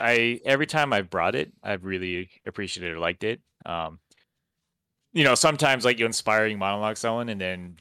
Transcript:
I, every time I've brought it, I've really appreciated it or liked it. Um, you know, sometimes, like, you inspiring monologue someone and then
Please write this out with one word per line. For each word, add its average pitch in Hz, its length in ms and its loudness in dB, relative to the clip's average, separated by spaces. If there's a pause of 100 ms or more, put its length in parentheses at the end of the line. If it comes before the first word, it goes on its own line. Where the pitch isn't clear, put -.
I, 117 400 2
every 139 220 2
time 147 260 0
I've 98 160 0
brought 92 240 0
it, 76 180 -4 (120)
I've 98 200 -6
really 92 460 -6 (160)
appreciated 92 460 -8
it - 40 -6
or 82 40 -8
liked 87 240 -2
it. 110 180 -4 (240)
Um, 82 320 -8 (1160)
you 156 120 4
know, 127 100 6
sometimes, 143 480 4
like, 123 160 4
you 113 60 2
inspiring 110 520 2
monologue 104 380 -2
someone 117 320 -2
and 104 120 -6
then 90 420 -8